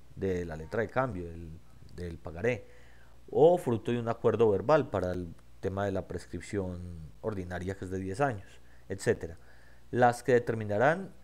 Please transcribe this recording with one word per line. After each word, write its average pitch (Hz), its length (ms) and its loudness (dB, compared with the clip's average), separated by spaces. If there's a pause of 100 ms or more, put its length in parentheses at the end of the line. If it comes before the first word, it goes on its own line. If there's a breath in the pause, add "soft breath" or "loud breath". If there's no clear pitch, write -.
(160)
De 90 300 -2
la 82 100 -8
letra 80 260 -4
de 98 80 -2
cambio, 120 360 -2
del, 82 240 -12 (460)
del 85 220 -8
pagaré, 92 480 -4 (640 loud breath)
o 147 280 8
fruto 120 340 -2
de 120 80 0
un 113 80 -4
acuerdo 113 420 4
verbal 117 400 4
para 92 220 0
el 90 220 -6 (260)
tema 98 260 -2
de 101 60 0
la 95 160 -4
prescripción 90 1040 -8 (120)
ordinaria, 92 540 -6
que - 100 -10
es 90 60 -8
de 95 80 -2
diez 95 220 -4
años, 123 400 -2 (260 soft breath)
etcétera. 98 500 -2 (540 soft breath)
Las 120 320 4
que 131 100 4
determinarán 120 800 2 (100)